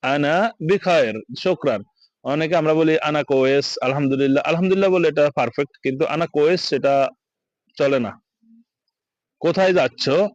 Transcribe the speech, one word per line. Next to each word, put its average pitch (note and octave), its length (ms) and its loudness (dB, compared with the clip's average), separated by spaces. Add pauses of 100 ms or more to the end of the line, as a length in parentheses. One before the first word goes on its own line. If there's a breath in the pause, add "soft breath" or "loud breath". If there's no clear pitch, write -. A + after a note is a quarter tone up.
আনা C#3+ 320 0 (260)
বিখায়ের, D#3+ 560 0 (220)
শুকরান। D3 420 -2 (440 soft breath)
অনেকে D3+ 320 -2
আমরা D#3 180 2
বলি D#3+ 240 2
আনা D3+ 240 -2
কোয়েস, C3+ 440 2 (160)
আলহামদুলিল্লাহ। C3+ 600 0
আলহামদুলিল্লাহ F#3 460 0
বলে F3 180 2
এটা D3 220 2
পারফেক্ট, C3+ 520 -4
কিন্তু C3+ 240 -2
আনা E3 200 -4
কোয়েস D#3+ 340 0
সেটা C#3 340 -2 (840)
চলে C#3 220 0
না। A2 140 -4 (1300)
কোথায় F#3 320 2
যাচ্ছ? D3 320 0 (300)